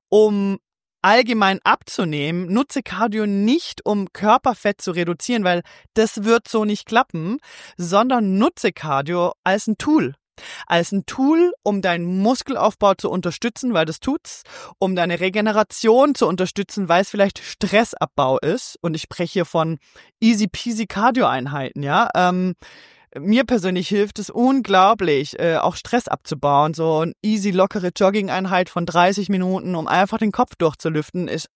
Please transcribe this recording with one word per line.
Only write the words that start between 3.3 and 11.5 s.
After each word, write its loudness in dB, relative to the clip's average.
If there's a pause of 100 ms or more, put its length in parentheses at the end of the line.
um -2
Körperfett 2
zu -6
reduzieren, -2
weil 0 (320)
das 0
wird 2
so 0
nicht -4
klappen, -2 (380)
sondern 2
nutze 0
Cardio -2 (120)
als 0
ein -2
Tool. 0 (520)
Als 0
ein -2
Tool, 2 (100)